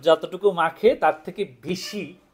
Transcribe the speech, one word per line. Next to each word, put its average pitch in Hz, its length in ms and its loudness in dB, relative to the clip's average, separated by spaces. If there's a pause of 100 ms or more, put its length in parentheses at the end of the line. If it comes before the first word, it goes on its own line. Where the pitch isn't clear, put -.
যতটুকু 170 420 2 (140)
মাখে, 165 260 0 (140)
তার 156 140 2 (100)
থেকে 196 160 -10 (240)
বেশি 185 360 -8 (320)